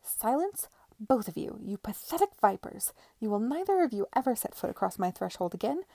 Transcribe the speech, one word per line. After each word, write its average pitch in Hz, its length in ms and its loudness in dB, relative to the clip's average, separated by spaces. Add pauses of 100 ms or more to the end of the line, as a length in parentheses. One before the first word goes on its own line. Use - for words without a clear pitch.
Silence, 302 640 0 (320)
both 220 280 2
of 165 100 -8
you, - 240 -6
you 202 160 -6
pathetic 339 520 0 (120)
vipers! 202 520 0 (260)
You 220 100 -2
will 208 100 2
neither 349 420 2
of 277 120 4
you 202 220 -2
ever 262 200 2
set - 200 -6
foot - 140 -4
across - 300 -2
my 180 120 0
threshold 180 420 -4
again. 277 300 -2 (120)